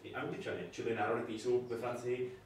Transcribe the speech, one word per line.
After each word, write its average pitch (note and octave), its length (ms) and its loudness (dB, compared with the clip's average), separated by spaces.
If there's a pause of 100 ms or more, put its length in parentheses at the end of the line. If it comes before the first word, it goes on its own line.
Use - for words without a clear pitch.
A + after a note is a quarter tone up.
i - 120 -10
Angličany, - 560 -4
čili A#2 240 0
národy, A#2 280 4
kteří A2 160 -2
jsou B2 300 4
ve A#2 80 0
Francii, B2 680 0